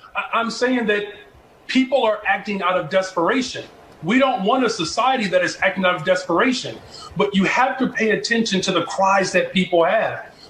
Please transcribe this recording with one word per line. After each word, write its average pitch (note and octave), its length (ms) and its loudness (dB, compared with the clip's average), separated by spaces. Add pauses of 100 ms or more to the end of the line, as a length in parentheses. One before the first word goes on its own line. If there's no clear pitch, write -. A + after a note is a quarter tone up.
(160)
I, G#3 240 -4
I'm A3+ 120 -2
saying B3 340 0
that G3+ 180 0 (640)
people B3+ 380 2
are G#3+ 200 0
acting G3 360 -2
out F3+ 180 2
of D#3 100 -6
desperation. F#3+ 760 0 (380)
We G3+ 140 2
don't B3+ 260 2
want B3 220 2
a G#3+ 40 2
society A3+ 580 0
that F3+ 160 2
is E3 180 -4
acting F#3 240 0
out F3+ 100 2
of D#3 80 -6
desperation, F3+ 720 0 (380)
but G3 200 0
you F#3+ 100 4
have B3+ 320 0
to B3 100 0
pay A3 240 -2
attention A3 500 0
to F#3 100 -2
the E3+ 120 0
cries F#3+ 500 0
that F3 200 0
people F3+ 300 2
have. F#3+ 500 -2 (160)